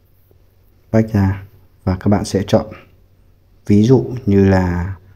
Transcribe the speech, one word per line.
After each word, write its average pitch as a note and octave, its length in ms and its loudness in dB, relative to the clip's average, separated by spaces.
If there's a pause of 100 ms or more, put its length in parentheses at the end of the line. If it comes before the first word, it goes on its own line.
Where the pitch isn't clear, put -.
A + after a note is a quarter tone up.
(920)
Bách A2 200 0
ra G2 320 -2 (400)
và F#2 160 -2
các - 80 -2
bạn G#2 160 0
sẽ F#2+ 220 -4
chọn. - 200 0 (1000)
Ví G#2 160 4
dụ A#2+ 220 2 (220)
như G2 220 4
là F#2 480 0 (200)